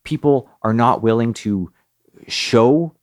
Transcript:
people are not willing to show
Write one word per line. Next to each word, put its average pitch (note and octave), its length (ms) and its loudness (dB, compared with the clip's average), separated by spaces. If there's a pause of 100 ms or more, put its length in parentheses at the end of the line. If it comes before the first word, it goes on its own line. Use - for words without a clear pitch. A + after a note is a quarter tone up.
people C#3+ 460 -2 (120)
are A2 120 -2
not A#2+ 280 0
willing A2+ 320 0
to G2 380 -6 (560)
show C#3 760 2